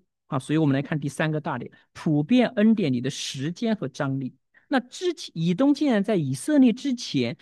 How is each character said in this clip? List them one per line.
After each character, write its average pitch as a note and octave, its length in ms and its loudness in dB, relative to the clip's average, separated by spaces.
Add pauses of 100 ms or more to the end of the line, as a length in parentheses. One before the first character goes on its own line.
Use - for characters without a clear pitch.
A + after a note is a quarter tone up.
(280)
啊。 D3 100 -4
所 C#3 160 -4
以 D#3 40 2
我 D#3+ 100 4
们 C3+ 80 4
来 C3+ 80 0
看 D#3 160 -4
第 C#3+ 100 -4
三 D#3 220 -2
个 D3+ 100 -4
大 D3 160 -6
点， - 140 -12 (220)
普 D3+ 280 0
遍 A#3+ 280 4
恩 G#3+ 260 4
典 E3 180 0
里 A#2+ 80 -2
的 A#2 80 -4
时 C#3+ 420 -6
间 A3 240 -4
和 D#3+ 120 -6
张 C3+ 320 -4
力。 B2+ 160 -8 (360)
那 C#4 80 0
之 E4 360 -4
前， - 180 -16
以 E3+ 220 0
东 C#4 180 4
竟 C#4+ 180 0
然 G3+ 120 2
在 A3 120 0
以 D3 160 0
色 D4 280 2
列 B3+ 120 8
之 C4 220 -4
前 C3 480 -4